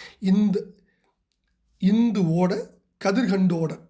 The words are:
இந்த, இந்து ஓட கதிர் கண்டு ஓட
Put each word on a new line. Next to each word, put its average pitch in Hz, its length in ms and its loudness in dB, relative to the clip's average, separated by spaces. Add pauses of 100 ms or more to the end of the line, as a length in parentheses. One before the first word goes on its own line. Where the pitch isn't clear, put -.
(200)
இந்த, 196 460 2 (1120)
இந்து 202 520 2
ஓட 180 440 -2 (240)
கதிர் 202 320 0
கண்டு 185 280 2
ஓட 160 220 -6 (100)